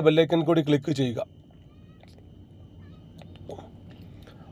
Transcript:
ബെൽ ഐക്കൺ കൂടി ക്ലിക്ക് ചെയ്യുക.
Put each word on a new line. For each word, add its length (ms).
ബെൽ 160
ഐക്കൺ 260
കൂടി 200
ക്ലിക്ക് 320
ചെയ്യുക. 200